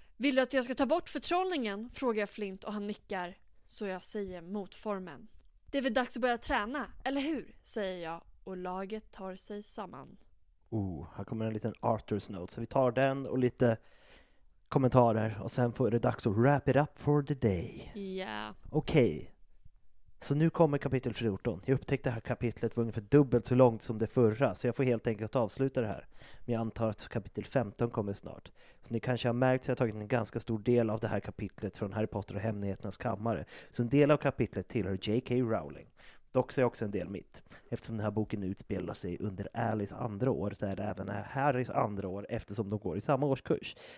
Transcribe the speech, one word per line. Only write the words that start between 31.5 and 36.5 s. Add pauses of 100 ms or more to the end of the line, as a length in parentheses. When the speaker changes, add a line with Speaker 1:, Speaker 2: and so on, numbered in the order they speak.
Speaker 2:
från
Harry
Potter
och
Hemligheternas
kammare. (280)
Så
en
del
av
kapitlet
tillhör
J
K
Rowling. (460)
Dock